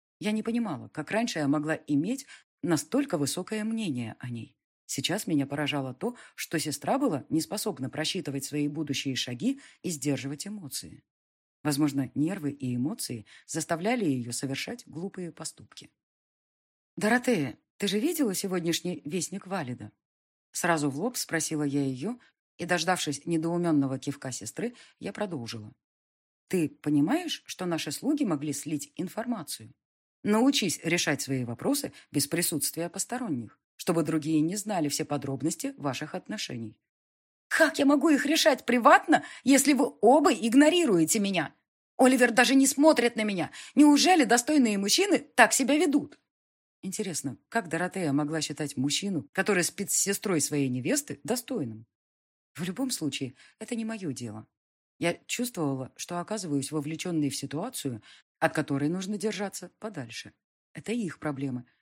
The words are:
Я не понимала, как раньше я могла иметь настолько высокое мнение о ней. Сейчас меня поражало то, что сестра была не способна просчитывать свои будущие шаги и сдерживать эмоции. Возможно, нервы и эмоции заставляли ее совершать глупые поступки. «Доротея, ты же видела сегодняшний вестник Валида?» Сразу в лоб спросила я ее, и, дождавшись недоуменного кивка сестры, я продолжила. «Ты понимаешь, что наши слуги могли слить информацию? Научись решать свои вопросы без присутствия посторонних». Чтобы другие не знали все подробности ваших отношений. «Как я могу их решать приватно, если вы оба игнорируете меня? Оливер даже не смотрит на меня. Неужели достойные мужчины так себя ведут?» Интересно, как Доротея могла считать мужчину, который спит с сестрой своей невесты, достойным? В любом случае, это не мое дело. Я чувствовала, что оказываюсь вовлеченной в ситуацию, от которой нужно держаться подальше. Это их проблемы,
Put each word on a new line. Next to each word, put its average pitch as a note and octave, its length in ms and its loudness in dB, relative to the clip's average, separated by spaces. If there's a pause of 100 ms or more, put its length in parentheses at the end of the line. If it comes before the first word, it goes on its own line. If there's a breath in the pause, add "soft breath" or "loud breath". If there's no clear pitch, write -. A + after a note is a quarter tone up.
(200)
Я G3+ 120 -2
не G#3+ 120 -2
понимала, G#3 460 0
как - 220 -8
раньше A3+ 280 0
я C#3+ 80 2
могла D3+ 280 2 (120)
иметь E3+ 380 0 (360 loud breath)
настолько F3+ 560 0
высокое F#3 460 -4
мнение F3+ 560 -4
о B2 100 -10
ней. A#2 260 -10 (300)
Сейчас - 420 -4
меня D3 180 2
поражало C#3 480 -4
то, A#3 220 -6 (200 loud breath)
что - 240 -6
сестра D3+ 380 -2
была G3+ 320 0
не D#3 120 2
способна D3+ 480 -6
просчитывать D3 540 -4
свои D3 240 -2
будущие C#3+ 480 -4
шаги B2+ 460 -4 (220 loud breath)
и - 60 -6
сдерживать C#3 580 -4
эмоции. F#3 560 -12 (600)
Возможно, C#3 520 0
нервы D3 360 -2
и B2+ 240 -4
эмоции B2 500 -4 (200 loud breath)
заставляли F3 600 -2
ее B2 260 -2
совершать C3+ 560 -6
глупые F3 440 -10
поступки. - 600 -16 (1040)
«Доротея, G#3+ 640 0 (180)
ты G3+ 100 -2
же G3 120 0
видела C#4 340 0
сегодняшний F3+ 720 -2
вестник F3+ 400 -6
Валида?» C#3 460 -8 (600)
Сразу D#3 380 2
в C3+ 100 -4
лоб A#3+ 180 -2
спросила D#3 460 -2
я C#3+ 220 0
ее, C3+ 320 -4 (400 soft breath)
и, - 80 -6
дождавшись E3+ 600 -2
недоуменного D#3+ 760 0
кивка C3+ 320 -8
сестры, - 440 -8 (240 loud breath)
я G3+ 140 -8
продолжила. A#2+ 600 -8 (760)
«Ты E3 220 0
понимаешь, F3+ 760 0
что - 200 -10
наши D#3+ 260 -4
слуги C#4+ 340 -2
могли D3 280 -2
слить - 420 -6
информацию? F#3 800 -8 (500)
Научись A3 600 2
решать E3 380 0
свои C3 240 -2
вопросы D#3 480 -4 (180 loud breath)
без C#3+ 160 0
присутствия E3 600 -2
посторонних». G3 720 -6 (200)
Чтобы E3+ 240 2
другие D#3 380 2
не E3+ 160 0
знали D#3+ 320 -2
все - 160 -2
подробности D3 720 -4
ваших C#3+ 360 -6
отношений. B2+ 640 -8 (720)
«Как - 320 2
я C#4+ 60 4
могу D4 240 6
их C#4 160 4
решать D#4 400 2
приватно, C4 580 6 (200 loud breath)
если C4+ 280 6
вы C4 300 2
оба C#4+ 320 8
игнорируете A#3 840 6
меня? F#3+ 360 -2 (420)
Оливер B3+ 340 6
даже A#3+ 240 6
не C4+ 120 8
смотрит C4+ 480 6
на G#3+ 80 0
меня. F#3 280 -2 (240 loud breath)
Неужели D4 500 8
достойные A#3+ 520 4
мужчины E4 420 2
так - 340 4
себя C#4 240 2
ведут?» D4+ 420 0 (600)
Интересно, - 560 -6 (100)
как F3 220 -4
Доротея E3+ 420 -2
могла D3 300 0
считать D3 340 -6
мужчину, D3 560 -2
который F#3 320 0
спит - 280 -6
с - 60 0
сестрой F#3+ 440 0
своей C#3+ 280 -2
невесты, E3 540 -2
достойным? D3+ 640 -6 (720)
В D#3+ 80 -8
любом G#3+ 280 -4
случае, C3+ 420 -4 (260 soft breath)
это G#3+ 160 -8
не A3+ 100 -4
мое G3+ 260 -6
дело. A2+ 340 -10 (520)
Я E3+ 160 0 (120)
чувствовала, C#3+ 720 -4
что - 240 -8
оказываюсь E3 520 -4
вовлеченной D#3 580 -2
в C3 60 -4
ситуацию, C#3 680 -6 (380 loud breath)
от D#3+ 140 2
которой D3 360 0
нужно F#3 280 -4
держаться F#3+ 640 -6
подальше. C3+ 540 -12 (400)
Это - 180 -10
их A3 280 -4
проблемы, C3+ 460 -4 (160)